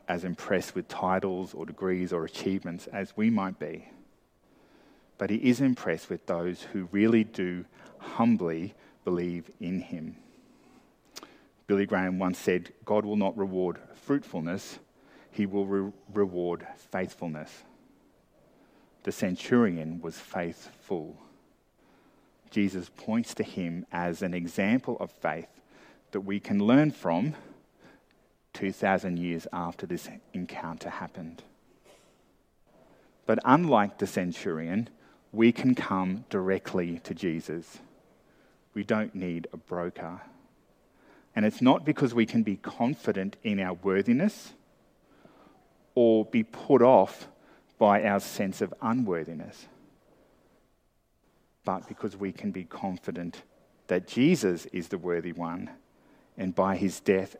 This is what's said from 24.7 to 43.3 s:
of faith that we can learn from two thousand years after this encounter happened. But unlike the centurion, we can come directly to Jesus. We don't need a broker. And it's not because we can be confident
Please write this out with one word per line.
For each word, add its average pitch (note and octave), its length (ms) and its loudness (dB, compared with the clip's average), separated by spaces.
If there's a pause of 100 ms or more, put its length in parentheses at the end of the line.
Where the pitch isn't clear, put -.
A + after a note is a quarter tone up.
of F#2+ 100 -6
faith - 520 -8 (500)
that G2 100 -4
we G2 200 -4
can G2+ 180 0
learn C3 320 6
from G2 440 -2 (1160)
two G2 180 -4
thousand F#2+ 480 0
years E2+ 320 -4
after F2 340 -6
this F2 220 -6 (260)
encounter E2 560 -8
happened. E2 540 -12 (1800)
But A2 180 2
unlike B2+ 540 6
the G2 100 -2
centurion, F2+ 800 -4 (460)
we A2+ 180 8
can B2+ 240 2
come F#2 540 -2
directly F#2 720 0
to - 140 -12
Jesus. E2 680 -6 (920)
We G2+ 120 -4
don't G#2+ 280 0
need F2 380 -4
a E2 60 -14
broker. F2 640 -8 (1120)
And G#2+ 100 2
it's G#2+ 160 0
not D3+ 220 6
because C#3 300 2
we A#2 120 6
can A2+ 180 2
be G2+ 120 0
confident G2+ 880 -2